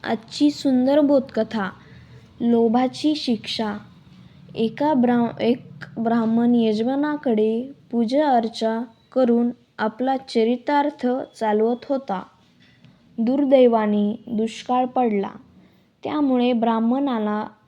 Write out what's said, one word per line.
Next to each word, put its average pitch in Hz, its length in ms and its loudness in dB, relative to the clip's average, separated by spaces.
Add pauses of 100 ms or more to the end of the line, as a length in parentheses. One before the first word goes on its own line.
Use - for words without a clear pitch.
आजची 254 460 0
सुंदर 269 500 2
बोधकथा, 226 680 0 (680)
लोभाची 240 760 2
शिक्षा. 220 600 -4 (760)
एका 254 400 0
ब्रा-, 240 460 2
एक 240 180 0 (400)
ब्राह्मण 233 560 2
यजमानाकडे 233 1160 0 (200)
पूजा 247 380 0
अर्चा 226 540 -2 (300)
करून 240 380 2 (280)
आपला 247 380 -2
चरितार्थ 262 920 0 (340)
चालवत 220 360 2 (120)
होता. 262 340 -4 (960)
दुर्दैवाने 226 1080 2
दुष्काळ 233 580 -4
पडला, 240 460 -2 (760)
त्यामुळे 254 480 0
ब्राह्मणाला 226 920 0 (220)